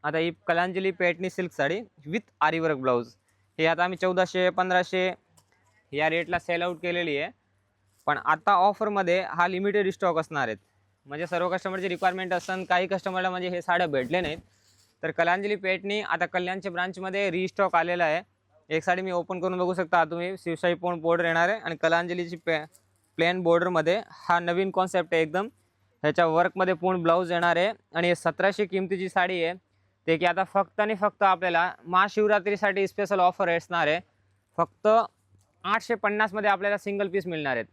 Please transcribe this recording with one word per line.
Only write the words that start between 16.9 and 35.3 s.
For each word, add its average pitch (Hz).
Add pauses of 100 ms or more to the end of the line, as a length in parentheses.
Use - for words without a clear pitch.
रिस्टॉक 185
आलेला 175
आहे. 160 (480)
एक 156
साडी 180
मी 190
ओपन 175
करून 185
बघू 180
शकता 170
तुम्ही, 175
शिवशाही 175
पोण 175
बॉर्डर 170
येणार 165
आहे 220
आणि 165
कलांजलीची 170
पे-, 160 (520)
प्लेन 175
बॉर्डरमध्ये 170 (180)
हा 175
नवीन 175
कॉन्सेप्ट 180
आहे 165
एकदम. 170 (560)
ह्याच्या 156
वर्कमध्ये 180
पूर्ण 180
ब्लाऊज 165
येणार 175
आहे 185 (240)
आणि 175
हे 175
सतराशे 185
किमतीची 190
साडी 180
आहे, 170 (540)
ते 165
की 160
आता 175
फक्त 196
आणि 214
फक्त 202
आपल्याला 180 (140)
महाशिवरात्रीसाठी 196
स्पेशल 202
ऑफर 180
असणार 170
आहे. 160 (580)
फक्त -
आठशे -